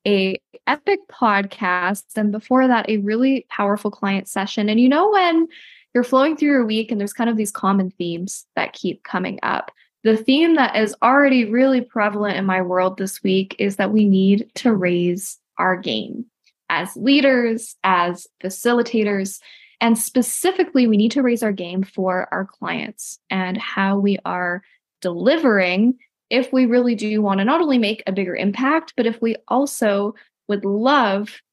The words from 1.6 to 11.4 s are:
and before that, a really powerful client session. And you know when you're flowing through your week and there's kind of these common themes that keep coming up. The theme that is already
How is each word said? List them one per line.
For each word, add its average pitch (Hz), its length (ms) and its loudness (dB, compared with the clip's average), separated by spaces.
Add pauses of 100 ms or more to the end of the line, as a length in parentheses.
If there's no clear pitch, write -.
and 208 160 -2
before 254 340 0
that, 233 240 0
a 220 60 0
really 226 520 0
powerful 208 440 -2
client 196 340 -4
session. 208 420 -4
And 220 120 2
you 247 80 6
know 320 240 4
when 339 340 2 (480)
you're 247 80 2
flowing 269 340 2
through 302 120 0
your 262 180 4
week 214 240 -2
and 208 100 -2
there's 202 120 -4
kind 233 180 -2
of 220 60 0
these 208 160 -2
common 190 400 0
themes 175 540 -8 (100)
that - 160 -4
keep - 320 -8
coming 185 400 -6
up. - 260 -4 (320)
The 220 140 4
theme 311 400 2
that 254 180 2
is 214 260 0
already 262 440 4